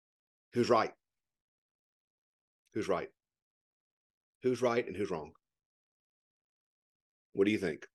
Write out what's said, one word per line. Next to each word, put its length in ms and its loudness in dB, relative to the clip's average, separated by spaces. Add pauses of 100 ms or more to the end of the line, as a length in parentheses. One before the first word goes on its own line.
(540)
Who's 140 2
right? 220 4 (1800)
Who's 140 -4
right? 200 -2 (1300)
Who's 180 0
right 260 2
and 100 -10
who's 140 -4
wrong? 220 -6 (2000)
What 120 2
do 80 2
you 60 0
think? 360 -4